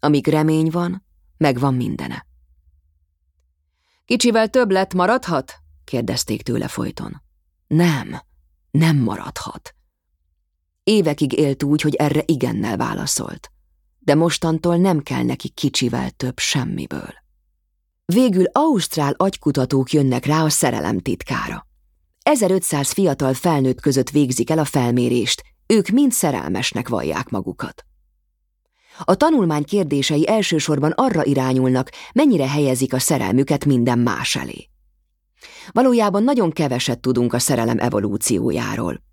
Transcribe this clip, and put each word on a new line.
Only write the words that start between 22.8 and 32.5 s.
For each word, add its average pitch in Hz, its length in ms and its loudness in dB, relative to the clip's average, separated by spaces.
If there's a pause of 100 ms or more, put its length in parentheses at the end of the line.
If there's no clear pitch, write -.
fiatal 139 420 2
felnőtt 135 460 0
között 131 300 0
végzik 135 400 0
el 160 80 2
a 151 60 2
felmérést, 123 760 0 (240)
ők 214 220 2
mind 254 240 4
szerelmesnek 107 760 -2
vallják 82 400 -4
magukat. - 560 -10 (1120)
A 170 160 2
tanulmány 190 500 2
kérdései 147 640 0
elsősorban 156 600 0
arra 214 340 0
irányulnak, 131 680 0 (240)
mennyire 220 340 4
helyezik 135 440 0